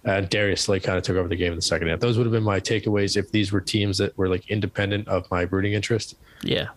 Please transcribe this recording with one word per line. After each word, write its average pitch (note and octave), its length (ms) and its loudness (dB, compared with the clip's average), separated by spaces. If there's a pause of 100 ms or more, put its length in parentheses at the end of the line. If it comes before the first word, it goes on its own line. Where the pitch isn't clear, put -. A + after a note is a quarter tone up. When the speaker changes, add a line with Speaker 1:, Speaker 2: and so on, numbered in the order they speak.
Speaker 1:
And G2 240 0
Darius G#2 320 2
Slay G2 180 2
kinda F#2 220 0
took F2+ 160 0
over F2+ 100 0
the E2+ 80 0
game F2 160 0
in E2 60 -4
the E2 40 -4
second E2 280 0
half. F#2 100 0
Those A#2 180 2
would A#2+ 80 4
have A2+ 60 2
been A2 120 2
my G2+ 160 2
takeaways G#2 580 0
if F#2+ 140 -2
these G#2 200 2
were G2+ 80 2
teams G2+ 380 0
that G2+ 200 -2
were, F#2 120 0
like, F#2 200 -2
independent G#2 600 -2
of F#2 200 -2
my F2+ 120 0
rooting F#2+ 320 0
interest. G#2+ 420 -2 (260)
Speaker 2:
Yeah. - 360 -2